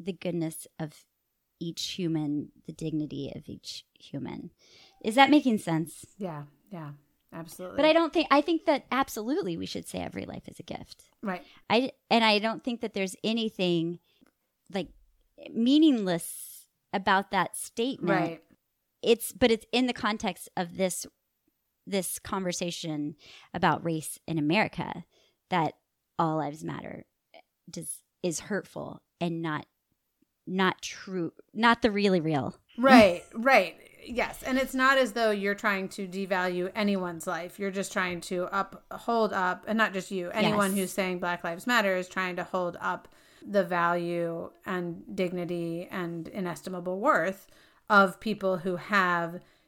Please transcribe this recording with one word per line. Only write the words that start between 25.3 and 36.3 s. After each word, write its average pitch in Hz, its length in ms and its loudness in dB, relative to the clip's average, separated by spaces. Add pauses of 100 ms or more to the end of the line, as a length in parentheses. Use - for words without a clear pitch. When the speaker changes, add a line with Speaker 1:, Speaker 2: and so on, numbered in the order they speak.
Speaker 1:
that 165 240 0 (440)
all 160 200 0
lives 147 240 -6
matter - 420 -10 (680)
does, - 320 -10 (200)
is 170 180 -2
hurtful - 640 -8 (180)
and 170 220 -2
not, 151 240 -4 (800)
not 185 360 0
true, 180 500 -6 (220)
not 233 280 4
the 226 80 4
really 202 300 4
real. 147 340 0 (240)
Speaker 2:
Right, 226 500 10
<laughs> - 60 -18
right. 226 420 4 (280)
Yes. 233 380 -6
And 254 160 -2
it's 262 160 -2
not 262 240 4
as 247 140 2
though 226 180 2
you're 202 240 0
trying 196 360 -2
to 196 180 -8
devalue 185 680 -2